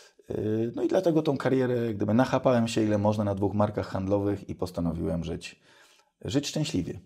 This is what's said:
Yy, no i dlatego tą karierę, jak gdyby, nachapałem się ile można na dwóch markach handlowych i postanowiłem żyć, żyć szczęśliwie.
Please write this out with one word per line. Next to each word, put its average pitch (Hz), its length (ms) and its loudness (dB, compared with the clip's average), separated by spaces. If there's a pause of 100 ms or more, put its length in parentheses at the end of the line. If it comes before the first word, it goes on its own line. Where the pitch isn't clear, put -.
(300)
Yy, 110 460 -2
no - 80 -4
i 330 40 2
dlatego 170 340 2
tą 143 160 0
karierę, 123 480 0
jak 113 100 -2
gdyby, 104 180 0
nachapałem 127 540 4
się 113 160 0
ile 104 140 2
można 107 260 2
na 101 120 0
dwóch 98 180 0
markach 104 340 0
handlowych 98 600 0
i - 60 -8
postanowiłem 82 680 -4
żyć, - 360 -8 (680)
żyć 285 220 -2
szczęśliwie. - 580 -4